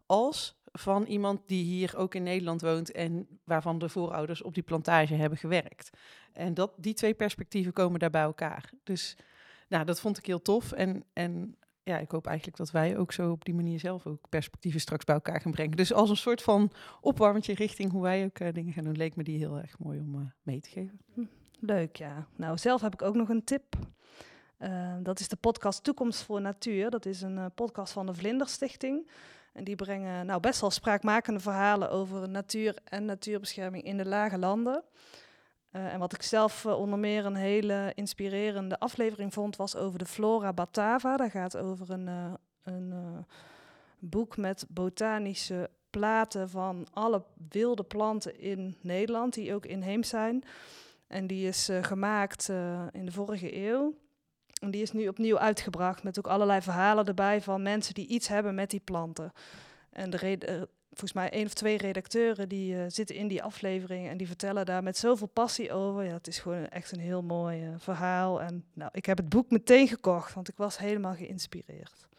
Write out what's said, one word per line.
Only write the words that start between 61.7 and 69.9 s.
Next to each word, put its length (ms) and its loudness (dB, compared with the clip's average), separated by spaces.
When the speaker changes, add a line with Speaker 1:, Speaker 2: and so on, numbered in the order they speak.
Speaker 2:
redacteuren 720 0
die, 280 -2
eh, 100 0
zitten 280 -4
in 120 -2
die 160 -2
aflevering 640 -4
en 100 -6
die 100 -4
vertellen 380 -2
daar 180 0
met 140 -2
zoveel 300 4
passie 460 0
over. 300 0
Ja, 100 -2
het 140 -8
is 120 -6
gewoon 280 -4
echt 240 -10
een 80 -8
heel 220 -2
mooi, 440 -2
eh, 120 -6
verhaal. 640 0
En 320 -6
nou, 200 -10
ik 120 -6
heb 120 4
het 120 -2
boek 220 6
meteen 360 10
gekocht, 460 2